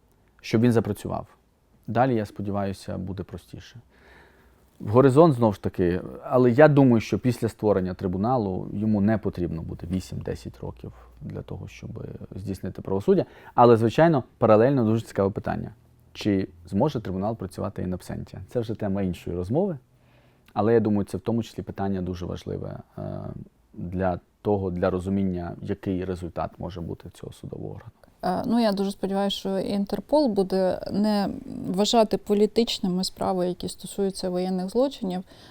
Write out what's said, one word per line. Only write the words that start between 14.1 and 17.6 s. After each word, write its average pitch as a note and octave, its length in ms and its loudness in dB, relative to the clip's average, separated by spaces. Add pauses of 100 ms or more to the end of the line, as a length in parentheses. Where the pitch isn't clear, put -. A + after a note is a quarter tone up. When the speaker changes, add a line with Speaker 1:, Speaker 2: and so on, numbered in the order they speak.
Speaker 1:
паралельно A#2 460 6
дуже A2+ 220 2
цікаве G2 240 0
питання. F2 400 -6 (420)
Чи G2 360 0 (180)
зможе B2 340 -2
трибунал G2+ 360 -6
працювати G2 460 -8